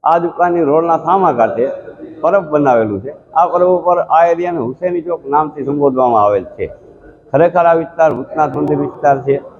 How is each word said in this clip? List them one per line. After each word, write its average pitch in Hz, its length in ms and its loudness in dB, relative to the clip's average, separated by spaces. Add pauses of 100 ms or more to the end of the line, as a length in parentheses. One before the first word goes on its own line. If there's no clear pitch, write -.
આ 165 140 2
ઝૂંપડાની 170 440 0
રોડના 160 340 2
સામા 160 360 0
કાંઠે 117 340 0 (540)
પરબ 180 240 0
બનાવેલું 120 580 0
છે. 135 120 -12 (200)
આ 170 120 4
પરબ 180 220 2
ઉપર 175 300 2
આ 165 280 2
એરિયાને 170 320 -2
હુસેની 170 420 -4
ચોક 160 280 -8
નામથી 147 360 -2
સંબોધવામાં 131 600 2
આવેલ 101 200 0
છે. - 220 -10 (680)
ખરેખર 170 340 2
આ 170 80 4
વિસ્તાર 160 400 0
ભૂતનાથ 143 420 -4
મંદિર 147 220 -2
વિસ્તાર 143 440 0
છે 139 140 0 (240)